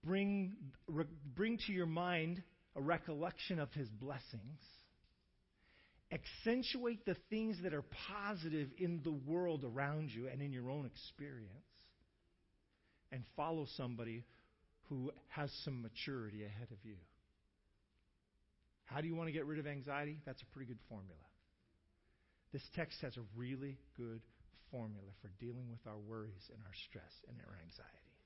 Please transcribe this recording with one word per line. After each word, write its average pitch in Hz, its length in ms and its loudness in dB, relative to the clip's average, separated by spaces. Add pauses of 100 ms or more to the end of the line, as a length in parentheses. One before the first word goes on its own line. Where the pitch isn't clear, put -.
Bring, 196 540 4 (300)
re-, 160 180 4 (280)
bring 220 240 4 (100)
to 208 40 2
your 185 140 6
mind 175 580 4 (320)
a 135 60 0
recollection 160 800 2
of 139 120 0
his 135 180 0
blessings. 127 680 -6 (1500)
Accentuate 240 920 2
the 180 100 6 (140)
things 220 340 4
that 175 100 2
are 143 120 2 (240)
positive 165 680 2
in 170 260 4
the 165 80 4
world 156 520 4
around 143 480 2
you 117 160 -2
and 135 140 -2
in 143 100 0
your 127 180 0
own 143 160 0
experience. 123 640 -8 (1600)
And 127 120 -4 (120)
follow 156 300 4 (120)
somebody 120 480 -2 (640)
who 135 220 0 (180)
has 147 200 0 (140)
some 131 180 0
maturity 110 600 -2
ahead 104 280 -6
of 104 120 -10
you. 107 120 -10 (1900)
How 131 140 -2
do 160 80 0
you 165 80 0
want 165 140 0
to - 20 -2
get 147 140 2
rid 151 140 0
of 143 80 -2
anxiety? 147 580 -2
That's 135 160 -8
a - 120 -16
pretty 135 140 -8
good 117 120 -8 (100)
formula. 95 340 -10 (1300)
This 135 120 -4 (120)
text 165 260 -2
has 135 140 -4
a 120 80 -6 (140)
really 135 400 -2 (180)
good 117 260 -4 (500)
formula 107 360 -4 (140)
for 104 80 -12 (100)
dealing 120 300 -4
with 117 180 -8
our 107 120 -6
worries 107 500 -6
and 117 160 -16
our 95 80 -12 (160)
stress 82 220 -12 (180)
and 123 80 -10 (100)
our 98 140 -10
anxiety. - 500 -16 (140)